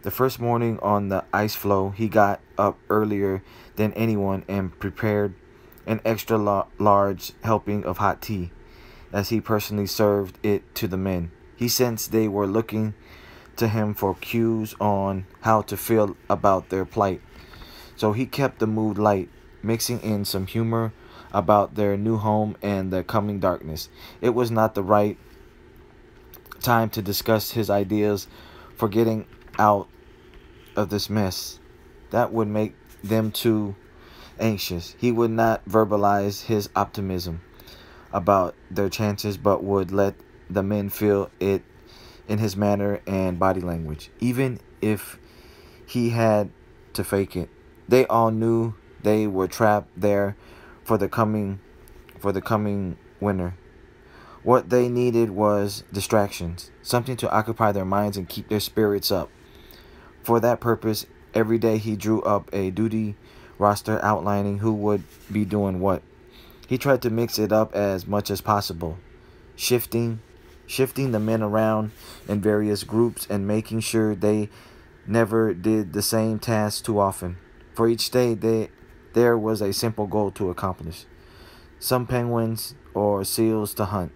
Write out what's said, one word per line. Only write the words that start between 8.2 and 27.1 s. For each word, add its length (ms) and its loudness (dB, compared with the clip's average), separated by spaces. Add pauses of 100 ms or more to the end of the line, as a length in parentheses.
tea, 300 -6 (600)
as 160 -2
he 120 0
personally 460 -2
served 560 0
it 320 -2
to 140 -4
the 80 -4
men. 340 -2 (240)
He 140 -4
sensed 420 -2
they 160 2
were 220 -2
looking 460 -2 (600)
to 140 0
him 260 -2
for 220 -2
cues 640 -2
on 440 0 (180)
how 200 4
to 140 -6
feel 400 0 (120)
about 420 2
their 140 -2
plight. 360 0 (760)
So 180 0
he 140 -2
kept 320 -2
the 80 0
mood 320 0
light, 300 2 (340)
mixing 380 -2
in 240 -2
some 240 -4
humor 440 -2 (380)
about 460 4
their 200 2
new 200 0
home 440 0
and 320 -2
the 120 -2
coming 340 -2
darkness. 500 -4 (320)
It 100 2
was 200 0
not 240 2
the 80 -2
right 340 4 (1400)
time 300 2
to 100 -6
discuss 520 -2